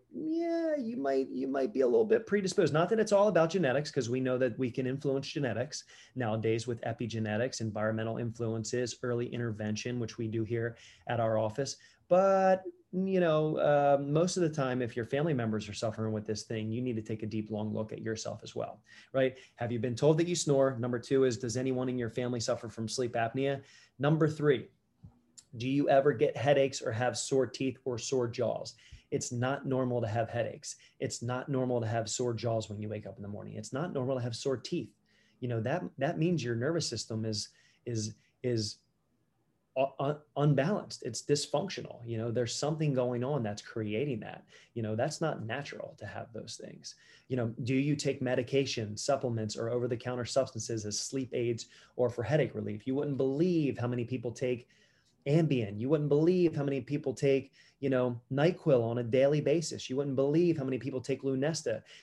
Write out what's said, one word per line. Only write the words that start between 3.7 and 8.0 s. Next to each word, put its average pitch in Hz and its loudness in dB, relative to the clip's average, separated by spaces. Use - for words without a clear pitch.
'cause 120 -2
we 127 0
know 127 0
that 123 2
we 127 0
can 127 -2
influence 135 -2
genetics 127 -4
nowadays 113 0
with 117 -4
epigenetics, 113 -2
environmental 110 -2